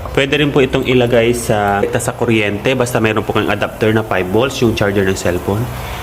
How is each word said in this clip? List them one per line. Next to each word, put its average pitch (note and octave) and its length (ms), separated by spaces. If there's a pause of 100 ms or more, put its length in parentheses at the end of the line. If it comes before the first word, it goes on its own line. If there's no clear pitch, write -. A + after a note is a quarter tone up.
(140)
Pwede C#3 240
rin C#3+ 160
po D3 80
itong C3 240
ilagay A#2+ 480
sa, G#2 480
sa A#2+ 320
kuryente. A2+ 640
Basta A#2+ 240
mayroon G#2+ 240
po - 80
kayong G2 160
adapter G#2+ 400
na A2 160
five F#2 240
volts, B2 320
yung A2 160
charger G2+ 240
ng F#2+ 160
cellphone. G2 480 (360)